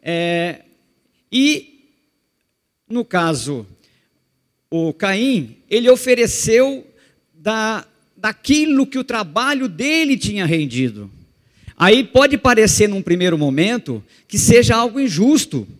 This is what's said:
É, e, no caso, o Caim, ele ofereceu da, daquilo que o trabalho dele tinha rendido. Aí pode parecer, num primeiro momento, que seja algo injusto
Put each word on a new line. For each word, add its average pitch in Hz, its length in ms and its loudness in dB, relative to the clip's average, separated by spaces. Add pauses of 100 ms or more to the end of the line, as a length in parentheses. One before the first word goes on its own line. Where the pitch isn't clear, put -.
É, 170 600 -4 (680)
e, - 600 -2 (960)
no 226 160 -4
caso, 143 640 -4 (1040)
o 165 220 -2
Caim, 196 640 -2 (120)
ele 233 220 2
ofereceu 247 960 2 (480)
da, 214 520 -6 (300)
daquilo 269 720 0
que 262 120 -8
o 254 60 -6
trabalho 233 640 -4
dele 277 480 -2
tinha 196 300 -6
rendido. 123 640 -4 (680)
Aí 214 260 4
pode 269 360 2
parecer, 220 500 2
num 196 140 -4
primeiro 175 340 0
momento, 147 680 -2 (240)
que 208 120 -6
seja 226 380 4
algo 233 220 -2
injusto 202 720 0 (120)